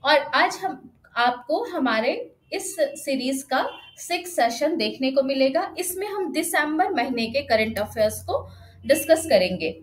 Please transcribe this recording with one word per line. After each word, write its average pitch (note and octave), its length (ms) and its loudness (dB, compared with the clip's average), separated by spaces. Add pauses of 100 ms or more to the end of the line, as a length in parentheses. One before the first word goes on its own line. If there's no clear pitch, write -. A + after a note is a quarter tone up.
और D4 140 6
आज D#4+ 460 2
हम, D#4+ 160 -4 (380)
आपको B3 480 0
हमारे B3+ 480 0 (400)
इस - 260 -6
series C4+ 640 -2
का C#4+ 200 0 (360)
sixth - 360 -4
session C#4+ 420 2
देखने - 340 -2
को C4+ 120 2
मिलेगा। C4+ 460 2 (100)
इसमें F#4 280 -4
हम G4 260 -4
दिसंबर D#4+ 600 0
महीने A#3+ 340 -2
के C4 160 -2
current A3 360 0
affairs G#3+ 440 -2
को - 180 -4 (440)
discuss D#4+ 440 4
करेंगे। F3+ 540 2